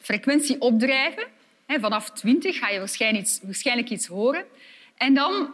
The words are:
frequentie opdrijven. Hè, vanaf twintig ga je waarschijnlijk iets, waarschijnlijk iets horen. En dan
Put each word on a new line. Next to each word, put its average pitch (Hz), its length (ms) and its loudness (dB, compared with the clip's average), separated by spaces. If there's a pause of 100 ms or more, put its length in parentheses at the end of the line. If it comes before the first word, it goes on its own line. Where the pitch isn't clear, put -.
frequentie 277 580 0
opdrijven. 269 680 2 (400)
Hè, 277 140 -2
vanaf 214 300 -2
twintig 320 480 2
ga 220 100 -2
je 202 100 -2
waarschijnlijk 202 460 -2
iets, - 180 -2
waarschijnlijk 240 480 -4
iets 202 160 -6
horen. 233 380 -2 (520)
En 269 180 4
dan 311 400 2